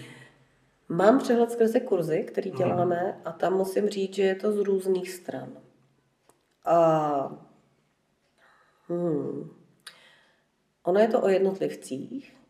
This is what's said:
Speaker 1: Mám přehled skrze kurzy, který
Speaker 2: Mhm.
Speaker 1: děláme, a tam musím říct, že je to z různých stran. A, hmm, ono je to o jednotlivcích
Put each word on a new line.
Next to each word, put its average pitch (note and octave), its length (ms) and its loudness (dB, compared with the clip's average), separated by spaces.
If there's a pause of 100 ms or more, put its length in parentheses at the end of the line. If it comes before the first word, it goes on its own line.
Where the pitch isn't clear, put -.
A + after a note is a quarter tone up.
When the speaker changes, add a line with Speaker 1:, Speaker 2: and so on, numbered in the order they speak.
(920)
Speaker 1:
Mám G3+ 280 6
přehled A#3 320 2
skrze A3+ 280 2
kurzy, E3+ 440 0
který - 260 -6
Speaker 2:
Mhm. - 80 -8
Speaker 1:
děláme, F3 680 0
a E3 60 -6
tam F3 260 0
musím G3+ 320 0
říct, G3 260 -4
že G3+ 80 2
je F#3+ 120 2
to G#3 160 -2
z G#3 60 0
různých F#3+ 540 0
stran. - 380 -12 (1160)
A, D#3 640 2 (1600)
hmm, D#3+ 600 -4 (1300)
ono F#3 160 2
je A3+ 80 6
to A3+ 140 0
o - 80 0
jednotlivcích F#3+ 1040 -2 (160)